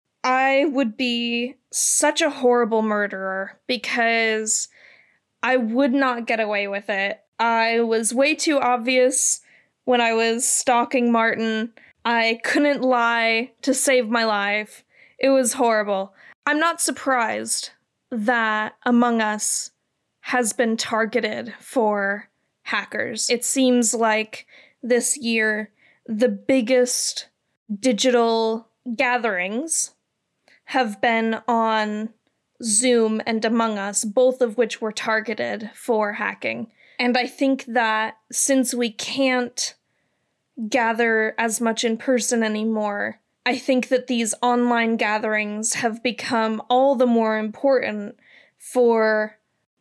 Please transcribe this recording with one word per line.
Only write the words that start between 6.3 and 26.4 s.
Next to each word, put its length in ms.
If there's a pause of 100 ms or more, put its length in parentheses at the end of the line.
away 280
with 200
it. 320 (180)
I 420
was 320
way 220
too 240
obvious 840 (440)
when 160
I 120
was 340
stalking 640
Martin. 600 (320)
I 400
couldn't 380
lie 680 (100)
to 100
save 360
my 160
life. 600 (340)
It 120
was 240
horrible. 600 (320)
I'm 120
not 220
surprised 920 (400)
that 720
Among 360
Us 500 (520)
has 300
been 240
targeted 840
for 680 (360)
hackers. 640
It 140
seems 500
like 520 (360)
this 340
year, 540 (360)
the 220
biggest 1000 (500)